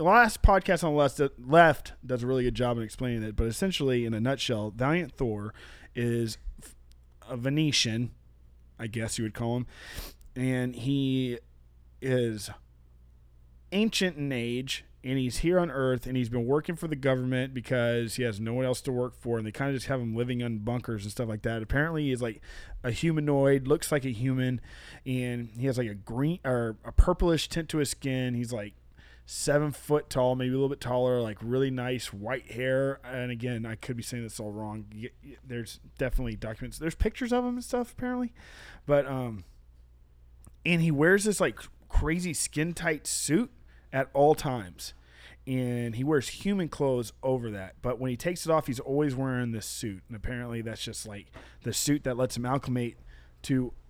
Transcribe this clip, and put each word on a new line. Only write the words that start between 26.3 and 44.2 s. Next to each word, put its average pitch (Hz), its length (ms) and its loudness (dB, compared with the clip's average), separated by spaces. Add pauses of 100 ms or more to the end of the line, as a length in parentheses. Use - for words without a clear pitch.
or 120 400 0
a 117 80 -12
purplish 175 560 0
tint 165 200 -4
to 160 100 -4
his 143 120 -2
skin. 127 440 -4
He's, 120 180 -4
like, 104 200 -10 (520)
seven 147 460 2
foot 147 380 0
tall, 127 260 2
maybe 127 160 0
a - 40 0
little 135 160 2
bit 139 100 -6
taller, 123 400 2
like, 107 220 -4
really 131 280 2
nice 127 420 -4
white 104 380 -6
hair. 131 540 0
And 123 260 -6
again, 117 360 -4
I 110 100 -8
could 123 200 -8
be 117 60 -8
saying 120 220 -6
this 110 160 -10
all 107 100 -6
wrong. 107 440 -8
Y-, 110 160 -10 (120)
y-, 143 140 -18 (100)
there's 120 320 -8 (200)
definitely 123 380 0
documents. 113 420 -8
There's 160 160 -2
pictures 233 400 0
of 247 100 2
him 247 100 -2
and 247 100 -6
stuff, 247 280 -2
apparently. 247 400 -4 (540)
But, 143 200 4
um, 123 380 -4 (1200)
and 170 180 4
he 165 80 4
wears 170 340 6
this, 214 160 2
like, 156 200 0 (280)
crazy 170 460 2
skin-tight 165 720 -2
suit - 460 0 (380)
at 135 220 -2
all 147 220 8